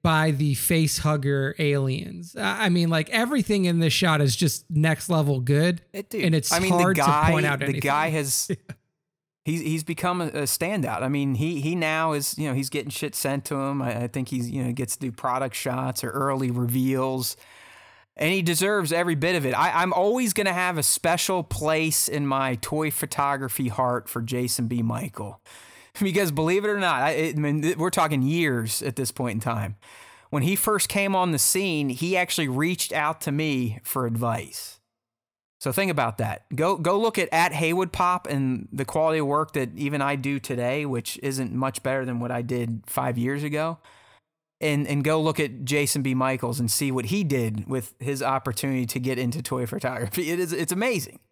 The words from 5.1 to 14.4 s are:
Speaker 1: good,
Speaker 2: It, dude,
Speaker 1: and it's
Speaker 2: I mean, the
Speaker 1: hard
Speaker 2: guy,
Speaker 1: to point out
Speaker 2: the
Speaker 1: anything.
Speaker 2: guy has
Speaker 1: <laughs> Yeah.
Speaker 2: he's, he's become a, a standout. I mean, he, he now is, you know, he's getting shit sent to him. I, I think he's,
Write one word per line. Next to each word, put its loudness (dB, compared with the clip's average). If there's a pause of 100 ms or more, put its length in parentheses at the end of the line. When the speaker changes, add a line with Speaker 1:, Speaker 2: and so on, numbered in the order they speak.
Speaker 1:
good, 2 (120)
Speaker 2:
It, -8
dude, -2
Speaker 1:
and 6
it's 2
Speaker 2:
I 4
mean, 2
the 4
Speaker 1:
hard 4
Speaker 2:
guy, 6
Speaker 1:
to 6
point 4
out 2
Speaker 2:
the 0
Speaker 1:
anything. 0
Speaker 2:
guy 2
has 0
Speaker 1:
<laughs> -12
Yeah. 0 (920)
Speaker 2:
he's, -2
he's -2
become -2
a, -2
a -4
standout. -2
I -2
mean, 0
he, 0
he 0
now 0
is, -2
you -2
know, -2
he's -2
getting -4
shit -6
sent -2
to -4
him. -2
I, -2
I -4
think -4
he's, -4